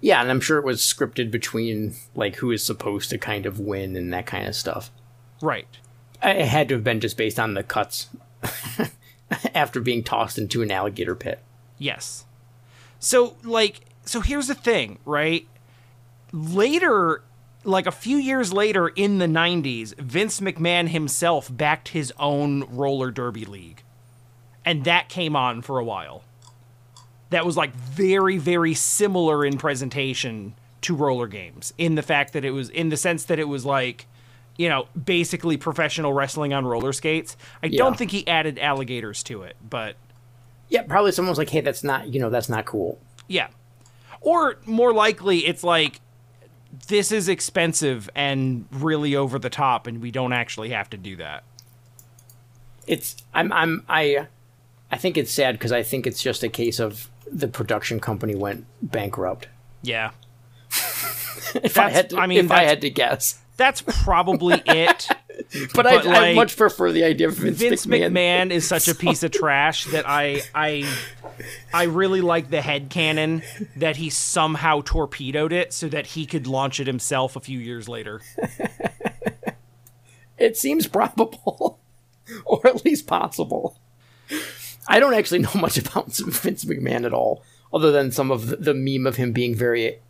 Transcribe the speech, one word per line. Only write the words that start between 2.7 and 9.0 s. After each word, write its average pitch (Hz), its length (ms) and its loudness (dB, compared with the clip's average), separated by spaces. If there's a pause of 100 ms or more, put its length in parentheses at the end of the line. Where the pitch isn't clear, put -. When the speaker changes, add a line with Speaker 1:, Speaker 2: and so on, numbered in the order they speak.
Speaker 1:
to 120 80 -6
kind 101 280 -6
of 101 140 -8
win 98 340 -6
and 90 180 -6
that 90 140 -6
kind 98 220 -6
of 92 80 -8
stuff. - 340 -8 (500)
Speaker 2:
Right. 135 280 -4 (520)
Speaker 1:
It 196 260 2
had 135 220 2
to 135 60 0
have 117 80 -2
been 117 160 0
just - 180 -4
based 110 220 -2
on 110 160 -2
the 98 80 -4
cuts - 460 -4 (340)
<laughs> - 1120 -8